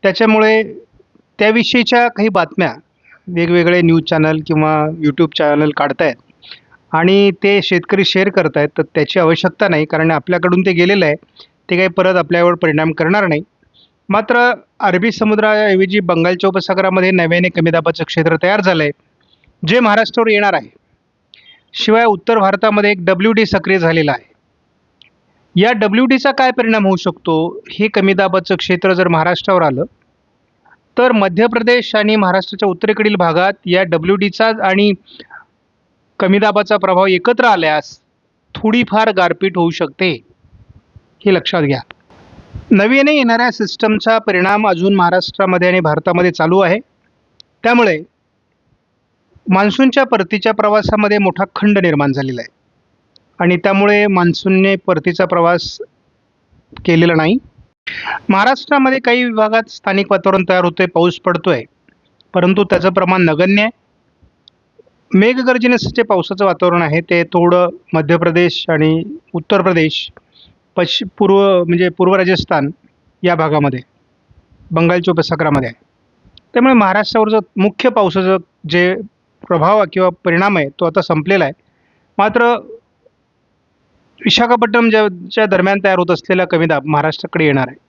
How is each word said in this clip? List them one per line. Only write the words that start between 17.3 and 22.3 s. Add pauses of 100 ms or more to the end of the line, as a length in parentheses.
कमी
दाबाचं
क्षेत्र
तयार
झालं
आहे, (760)
जे
महाराष्ट्रावर
येणार
आहे. (1040)
शिवाय
उत्तर